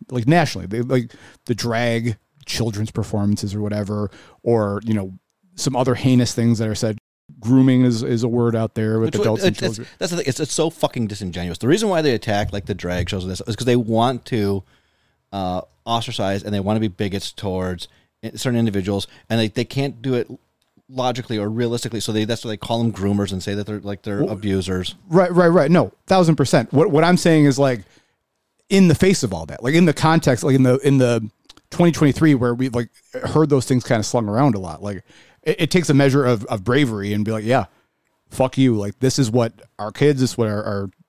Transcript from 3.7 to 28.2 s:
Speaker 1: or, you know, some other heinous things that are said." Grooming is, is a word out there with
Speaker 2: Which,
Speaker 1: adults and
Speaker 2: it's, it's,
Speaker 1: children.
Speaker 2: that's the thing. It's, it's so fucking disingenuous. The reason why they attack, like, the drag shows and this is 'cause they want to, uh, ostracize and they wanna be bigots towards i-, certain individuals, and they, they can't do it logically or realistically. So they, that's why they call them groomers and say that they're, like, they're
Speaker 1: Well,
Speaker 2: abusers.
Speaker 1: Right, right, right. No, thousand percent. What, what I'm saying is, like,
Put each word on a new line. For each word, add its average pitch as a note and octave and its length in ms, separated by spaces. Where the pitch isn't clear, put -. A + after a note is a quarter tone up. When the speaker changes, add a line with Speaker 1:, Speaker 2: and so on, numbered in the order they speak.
Speaker 1:
or, G#2+ 400
you A2+ 100
know, F#2+ 180
some C3 180
other B2 220
heinous B2 360
things A#2 260
that A2 100
are G#2+ 80
said." G#2+ 220
Grooming B2+ 460
is, A#2 160
is B2 200
a B2 60
word A#2 260
out A2+ 200
there A2 260
with A2+ 140
Speaker 2:
Which, C#3 80
Speaker 1:
adults A2+ 220
and F#3 120
Speaker 2:
it's, - 60
it's, G#2+ 140
Speaker 1:
children. A#2 120
Speaker 2:
that's F3+ 120
the E3+ 80
thing. - 100
It's, C3 120
it's D3+ 120
so D#3 160
fucking C3+ 380
disingenuous. F2+ 500
The A2 100
reason G#3+ 220
why E3+ 140
they C#3+ 120
attack, G#2 380
like, G2+ 140
the G#2 80
drag F2+ 340
shows F#2 160
and F#2 80
this F2 140
is G#2+ 100
'cause A#2+ 80
they B2 120
want A2+ 500
to, G2+ 360
uh, F#2 300
ostracize A2+ 560
and G#2 100
they G2+ 80
wanna G#2+ 200
be A2 80
bigots F#2+ 440
towards F#2 560
i-, - 120
certain A#2+ 240
individuals, G2 480
and A2+ 100
they, A2 80
they A#2+ 160
can't C3+ 380
do C3 100
it A#2+ 180
logically B2 480
or G#2 100
realistically. A#2 520
So A2 120
they, A2 140
that's A2+ 180
why A#2 60
they G#2+ 80
call - 240
them A#2 100
groomers G2+ 400
and F#2 100
say G2+ 120
that G#2 120
they're, G#2+ 140
like, G2+ 220
they're G#2 200
Speaker 1:
Well, A2 120
Speaker 2:
abusers. F#2+ 600
Speaker 1:
Right, F3+ 240
right, F3 160
right. E3 220
No, C#3+ 220
thousand F3 300
percent. C3 380
What, E3 160
what D#3 140
I'm F3+ 120
saying D#3+ 300
is, C3+ 120
like, C3 260